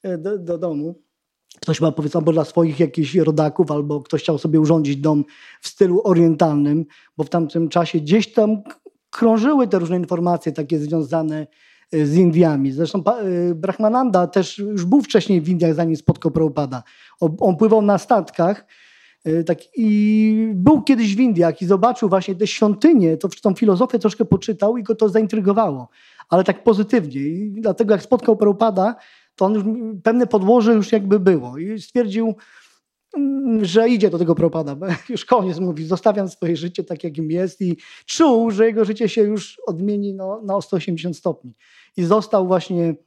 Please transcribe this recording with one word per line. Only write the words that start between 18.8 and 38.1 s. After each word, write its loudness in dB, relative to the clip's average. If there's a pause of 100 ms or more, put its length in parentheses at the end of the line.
y, 0
tak, -2 (200)
i 2
był 4
kiedyś 0
w -4
Indiach 2
i -4
zobaczył 2
właśnie 0
te -2
świątynie, 2
to, -4 (120)
tą 2
filozofię 2
troszkę 0
poczytał 0
i -8
go -2
to 2
zaintrygowało, -2 (400)
ale 2
tak -2
pozytywnie. 0
I -6 (100)
dlatego 0
jak 0
spotkał 0
Prabhupada, 0 (400)
to 0
on 0
już, -2 (400)
pewne 2
podłoże 4
już 0
jakby 0
było 0
i -10
stwierdził, -4 (840)
mm, -2
że 2
idzie 2
do -4
tego 2
Prabhupada. -2 (180)
<laughs> -12
Już -8
koniec, 0
mówi, -6
"Zostawiam -2
swoje -4
życie -8
tak, -10
jakim -8
jest", -6
i -4 (280)
czuł, 2